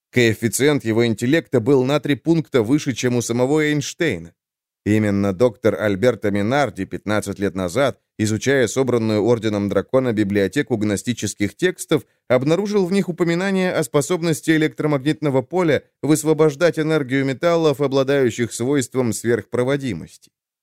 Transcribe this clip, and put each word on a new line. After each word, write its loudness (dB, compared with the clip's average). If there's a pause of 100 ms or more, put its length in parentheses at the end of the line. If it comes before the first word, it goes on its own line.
(120)
Коэффициент 2
его 2
интеллекта 0
был 2
на 0
три -2
пункта 0
выше, 0
чем -2
у 0
самого 0
Эйнштейна. -4 (520)
Именно 2
доктор 0
Альберто 0
Минарди -2
пятнадцать -6
лет -4
назад, -2 (180)
изучая 0
собранную 0
Орденом 0
Дракона 0
библиотеку 0
гностических -4
текстов, -2 (220)
обнаружил 0
в -6
них 0
упоминание 0
о -2
способности -2
электромагнитного 0
поля 0 (180)
высвобождать 2
энергию 0
металлов, 0
обладающих 0
свойством 0
сверхпроводимости. -4 (320)